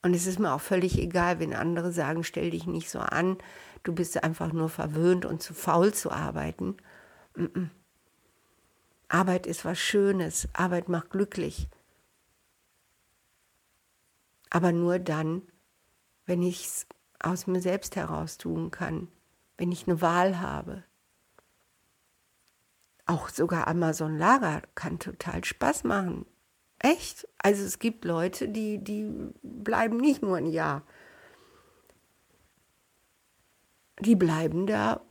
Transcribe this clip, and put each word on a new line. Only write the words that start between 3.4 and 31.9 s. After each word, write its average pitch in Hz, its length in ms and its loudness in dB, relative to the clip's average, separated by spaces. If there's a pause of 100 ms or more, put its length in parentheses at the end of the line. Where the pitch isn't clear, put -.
du 175 100 -2
bist 165 300 -2
einfach 160 300 -2
nur 160 160 0
verwöhnt 165 580 2
und 160 160 -4
zu - 120 -12
faul 175 380 4
zu - 200 -4
arbeiten. 156 640 -4 (580)
Mm-mm. 170 360 -4 (1400)
Arbeit 185 380 2
ist - 180 -8
was 170 140 -4
Schönes, 196 760 2
Arbeit 180 360 0
macht 170 220 -2
glücklich. 175 580 -4 (2750)
Aber 175 220 4
nur 175 260 2
dann, 165 440 -2 (840)
wenn 175 160 0
ich's - 440 -4 (320)
aus 180 280 -4
mir 185 140 0
selbst 185 360 -4
heraus 160 420 -6
tun 165 320 -4
kann, 160 380 -8 (480)
wenn 175 160 -2
ich - 160 -6
eine 170 120 2
Wahl 180 400 4
habe. 175 440 -8 (2250)
Auch 170 240 0
sogar 165 360 2
Amazon 160 500 2
Lager 185 460 4 (120)
kann 170 240 -6
total - 460 -8
Spaß - 400 0
machen. 190 400 0 (540)
Echt? - 480 0 (120)
Also 202 260 4
es - 140 -6
gibt 226 260 -2
Leute, 170 440 0
die, 214 300 -4
die 208 320 -6 (320)
bleiben 220 540 0
nicht 269 260 4
nur 190 140 2
ein 156 100 0
Jahr. 156 360 0 (3250)